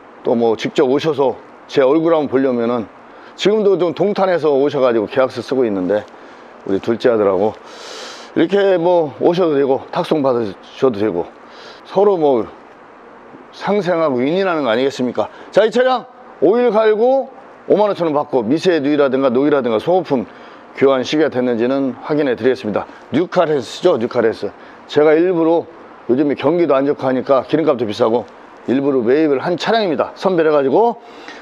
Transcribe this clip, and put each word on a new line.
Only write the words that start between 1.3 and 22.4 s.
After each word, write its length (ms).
제 160
얼굴 320
한번 140
보려면은 580
지금도 440
좀 160
동탄에서 580
오셔가지고 540
계약서 360
쓰고 240
있는데 380
우리 120
둘째 320
아들하고 440
이렇게 420
뭐 440
오셔도 360
되고 340
탁송 320
받으셔도 760
되고 280
서로 320
뭐 300
상생하고 640
윈윈하는 480
거 60
아니겠습니까? 580
자, 140
이 60
차량 360
오일 300
갈고 600
오만 220
오천 160
원 80
받고 300
미세 360
누이라든가 500
녹이라든가 480
소모품 480
교환 260
시기가 260
됐는지는 720
확인해 360
드리겠습니다. 500